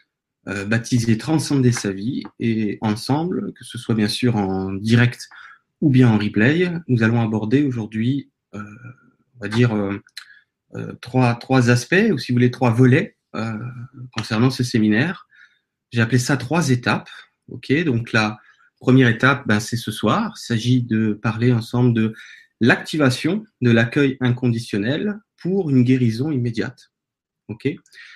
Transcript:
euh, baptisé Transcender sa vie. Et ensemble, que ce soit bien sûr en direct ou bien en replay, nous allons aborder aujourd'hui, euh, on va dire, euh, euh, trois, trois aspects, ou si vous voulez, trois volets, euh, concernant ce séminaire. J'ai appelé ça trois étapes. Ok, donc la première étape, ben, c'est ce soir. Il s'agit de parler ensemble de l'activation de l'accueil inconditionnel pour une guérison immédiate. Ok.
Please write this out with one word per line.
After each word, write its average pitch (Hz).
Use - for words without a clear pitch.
euh, 98
baptisé 113
Transcender 143
sa 104
vie. 107
Et 110
ensemble, 135
que -
ce -
soit 120
bien 107
sûr 120
en 95
direct 113
ou 156
bien 127
en 110
replay, 135
nous 113
allons 113
aborder 110
aujourd'hui, 120
euh, 104
on -
va 101
dire, 113
euh, 101
euh, 113
trois, 123
trois 127
aspects, 180
ou 131
si -
vous 120
voulez, 123
trois 123
volets, 127
euh, 110
concernant 113
ce 131
séminaire. 117
J'ai 117
appelé 117
ça 131
trois 156
étapes. 127
Ok, -
donc 117
la 110
première 127
étape, 131
ben, 104
c'est -
ce 110
soir. 165
Il -
s'agit 120
de 110
parler 113
ensemble 120
de 110
l'activation 156
de 123
l'accueil 127
inconditionnel 123
pour 180
une 127
guérison 127
immédiate. 120
Ok. 107